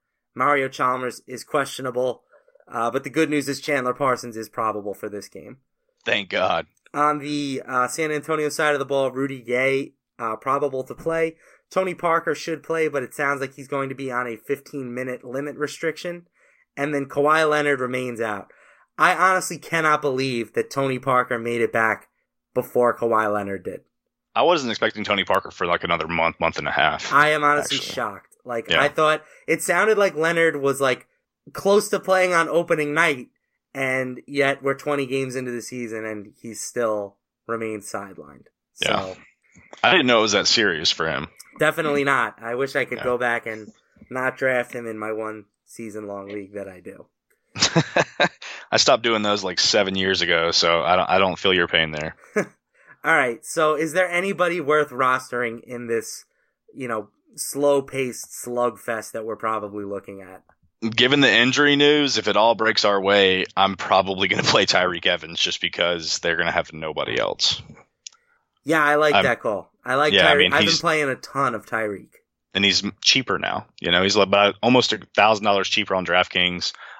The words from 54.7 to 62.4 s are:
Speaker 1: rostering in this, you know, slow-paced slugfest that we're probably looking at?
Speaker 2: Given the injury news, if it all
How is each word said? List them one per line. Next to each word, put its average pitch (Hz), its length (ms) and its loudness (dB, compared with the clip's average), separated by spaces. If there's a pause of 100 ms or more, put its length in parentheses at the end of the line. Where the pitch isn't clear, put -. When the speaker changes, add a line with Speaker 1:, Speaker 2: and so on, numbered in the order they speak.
Speaker 1:
rostering 123 760 -2
in 120 240 -12
this, 113 380 -4 (480)
you 127 140 -10
know, 110 220 -6 (260)
slow-paced 135 920 0 (160)
slugfest 120 640 -4
that 110 140 -8
we're 110 100 -6
probably 104 500 -6
looking 98 360 -10
at? 92 220 -20 (520)
Speaker 2:
Given 131 260 4
the 127 100 6
injury 131 440 4
news, 143 420 4
if 107 100 -2
it 104 80 2
all 113 200 6